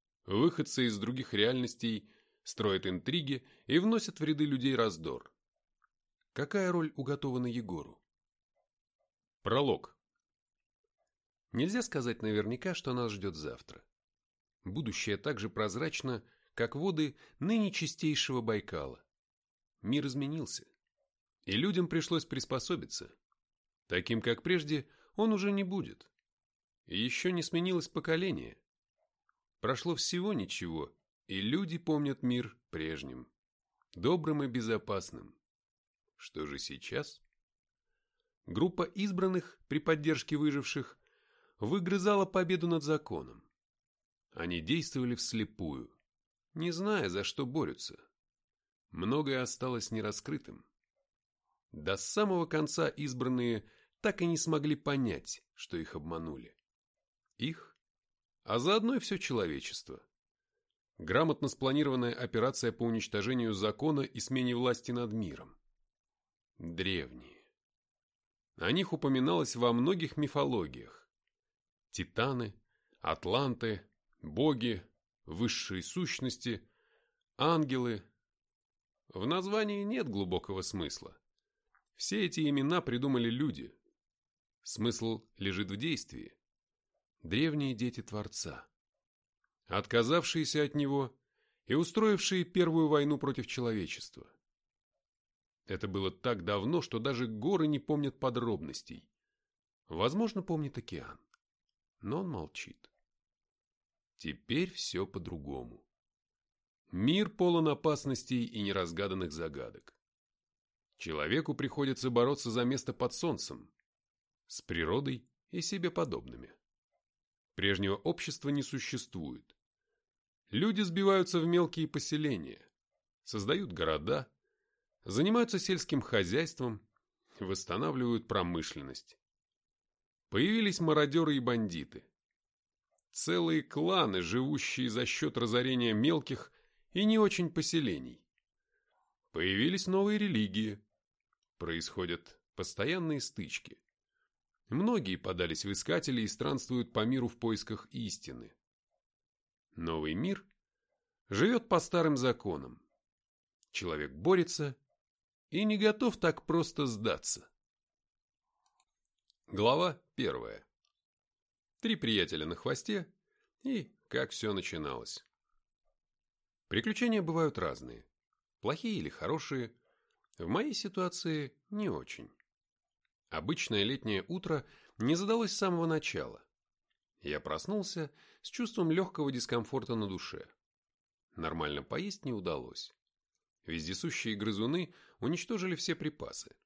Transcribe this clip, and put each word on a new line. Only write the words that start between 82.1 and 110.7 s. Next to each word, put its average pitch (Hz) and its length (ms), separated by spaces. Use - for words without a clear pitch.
эти 156 240
имена 143 320
придумали 120 480
люди. 120 440
Смысл 113 640
лежит 98 320
в 98 80
действии. 135 580
Древние 139 500
дети 117 280
Творца, - 640
отказавшиеся 151 960
от 143 120
него 139 420
и 113 80
устроившие 185 720
первую 165 420
войну 147 300
против 135 300
человечества. - 840
Это 95 220
было 95 240
так 110 340
давно, 104 360
что - 180
даже 123 280
горы 151 400
не 147 120
помнят 147 400
подробностей. 117 880
Возможно, 175 540
помнит 156 360
океан, - 420
но 135 200
он 185 80
молчит. - 600
Теперь - 540
всё - 340
по-другому. 69 800
Мир 160 380
полон 170 380
опасностей 139 800
и 110 160
неразгаданных 95 680
загадок. 69 640